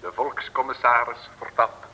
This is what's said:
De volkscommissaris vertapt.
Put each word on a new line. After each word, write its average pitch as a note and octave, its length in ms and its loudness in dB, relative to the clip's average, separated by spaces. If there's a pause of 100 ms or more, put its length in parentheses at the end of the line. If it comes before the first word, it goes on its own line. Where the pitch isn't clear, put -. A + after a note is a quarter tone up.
De G#2 140 -10
volkscommissaris B2 1200 0
vertapt. - 560 -2